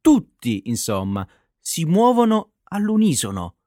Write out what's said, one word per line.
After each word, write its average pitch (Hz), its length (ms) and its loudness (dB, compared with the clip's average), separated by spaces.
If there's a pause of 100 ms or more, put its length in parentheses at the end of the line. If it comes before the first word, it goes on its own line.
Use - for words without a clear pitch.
tutti, 135 640 0
insomma, 98 600 -4 (320)
si - 240 -6
muovono 220 680 2 (120)
all'unisono 190 920 -2 (100)